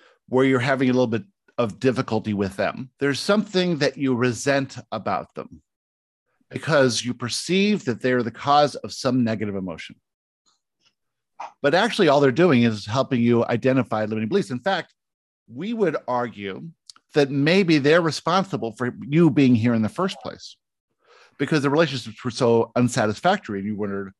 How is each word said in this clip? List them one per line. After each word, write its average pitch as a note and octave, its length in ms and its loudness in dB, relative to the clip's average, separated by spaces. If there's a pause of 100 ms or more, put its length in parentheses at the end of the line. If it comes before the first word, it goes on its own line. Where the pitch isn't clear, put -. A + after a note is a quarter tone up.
(300)
where B2+ 160 4
you're C3 140 4
having C3 300 0
a B2+ 40 2
little B2+ 120 2
bit A2 180 -2 (340)
of A2+ 220 -4
difficulty A#2 540 0
with G2 220 -2
them. G#2 340 -4 (100)
There's C#3 200 -2
something F#3 600 0
that C3+ 180 -2
you C3+ 180 0
resent B2+ 640 -2 (140)
about G2 440 -6
them - 260 -14 (880)
because C3 540 0
you A#2+ 100 -6
perceive F#3+ 720 -2
that A#2 160 -4
they're B2+ 220 0
the A#2 80 -4
cause C#3+ 440 2
of - 180 -12
some B2+ 320 0
negative G#2 300 -4
emotion. F2+ 420 -10 (1600)
But C#3+ 140 2
actually, G3 320 2
all C#3+ 140 6
they're C#3 100 6
doing C3+ 320 4
is G#2+ 220 0
helping B2+ 360 -2
you A#2 240 2
identify A#2 600 0
limiting A2 240 -4
beliefs. G3 200 -2
In B2 100 -8
fact, F#3 340 -4 (540)
we E3 260 -10
would F#3+ 240 -2 (100)
argue G#2+ 640 -6 (440)
that C#3+ 160 4
maybe D#3 480 2
they're D3 240 4
responsible D#3+ 720 -2
for B2 240 -6 (120)
you D#3 220 4
being C3+ 240 4
here A#2 200 2
in A2+ 80 2
the G#2+ 80 0
first F#3+ 320 -6
place - 340 -16 (840)
because C#3+ 240 -2
the C#3+ 80 0
relationships C3+ 540 -2
were B2 80 -4
so A#2 460 2
unsatisfactory. A2+ 840 0
And G2 80 -6
you G#2+ 80 -6
wondered, G2 440 -8